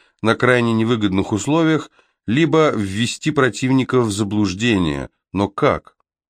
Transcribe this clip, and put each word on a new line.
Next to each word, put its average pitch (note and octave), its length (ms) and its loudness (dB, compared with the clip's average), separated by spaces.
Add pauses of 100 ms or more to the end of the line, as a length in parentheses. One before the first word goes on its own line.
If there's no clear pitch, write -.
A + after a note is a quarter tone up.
(220)
на A2 140 2
крайне B2 380 2
невыгодных A2 580 0
условиях, D3+ 580 0 (360)
либо D3+ 480 2
ввести G#2+ 580 -4
противника C3 720 0
в A2+ 100 0
заблуждение. G2 960 -2 (240)
Но F#2+ 140 -2
как? - 480 -4 (340)